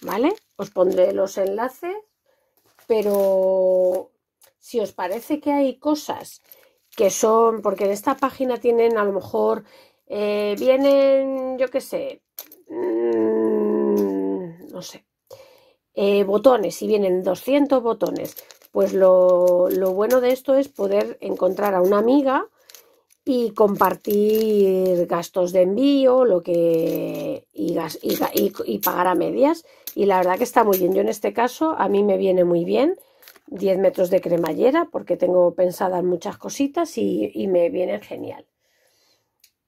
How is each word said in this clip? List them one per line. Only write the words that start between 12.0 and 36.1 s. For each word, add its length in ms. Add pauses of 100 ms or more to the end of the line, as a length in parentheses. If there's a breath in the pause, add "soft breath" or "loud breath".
mm, 2000
no 100
sé, 240 (880 loud breath)
eh, 280
botones 580
y 60
vienen 340
doscientos 640
botones, 520 (360 loud breath)
pues 220
lo, 760
lo 240
bueno 280
de 100
esto 240
es 120
poder 540
encontrar 540
a 60
una 180
amiga 480 (760 soft breath)
y 280
compartir 1500
gastos 460
de 100
envío, 640
lo 160
que, 1120
y 220
gas-, 260
y 140
ga-, 180
y, 180 (140)
y 140
pagar 260
a 80
medias. 520 (280 loud breath)
Y 140
la 100
verdad 220
que 40
está 200
muy 160
bien. 160
Yo 60
en 80
este 220
caso 460
a 100
mí 140
me 160
viene 260
muy 220
bien 300 (500 loud breath)
diez 320
metros 320
de 100
cremallera 720
porque 240
tengo 380
pensadas 500
muchas 360